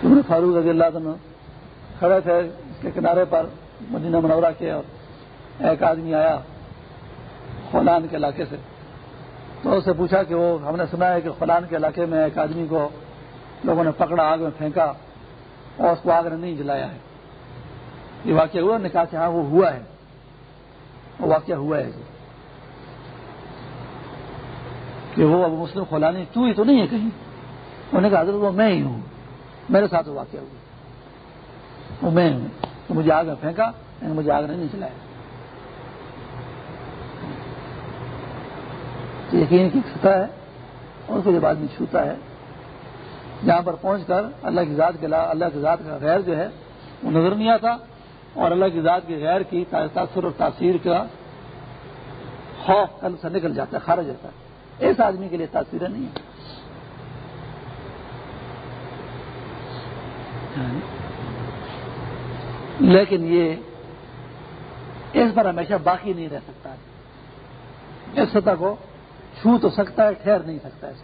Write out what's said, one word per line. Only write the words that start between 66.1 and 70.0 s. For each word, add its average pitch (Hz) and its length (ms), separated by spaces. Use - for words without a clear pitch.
نہیں 165 160
رہ 139 180
سکتا، 131 280
اس - 80
سطح 208 300
کو 196 160
چھو 233 200
تو 208 80
سکتا 214 380